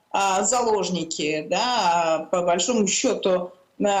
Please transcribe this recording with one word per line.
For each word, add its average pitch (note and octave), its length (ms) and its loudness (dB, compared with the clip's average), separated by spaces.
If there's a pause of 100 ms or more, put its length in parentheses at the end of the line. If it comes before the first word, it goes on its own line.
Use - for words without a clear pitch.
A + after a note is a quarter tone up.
(100)
а, F#3+ 320 0
заложники, F3+ 1080 -2
да. F3 800 0
По F3+ 120 0
большому F#3+ 440 2
счёту, F#3 680 0 (280)
э, G3+ 40 0 (160)